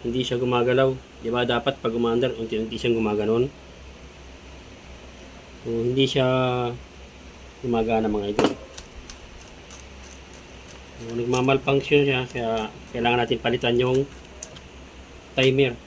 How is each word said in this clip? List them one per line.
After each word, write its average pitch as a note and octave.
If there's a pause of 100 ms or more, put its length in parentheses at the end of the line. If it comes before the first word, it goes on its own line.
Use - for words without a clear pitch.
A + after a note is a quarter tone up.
hindi B2
siya A#2+
gumagalaw. B2 (240)
Di -
ba, B2
dapat A#2+
pag A2+
umaandar, A#2
unti-unti A2+
siyang A#2+
gumaganon. A2 (2000)
So, A#2
hindi B2
siya C3 (1400)
gumagana A2+
mga G#2
idol. - (2500)
So, A#2
nagmamalfunction C3
siya, B2+ (100)
kaya A2+ (240)
kailangan A#2+
natin A2+
palitan A#2+
yung B2+ (1300)
timer. C3 (120)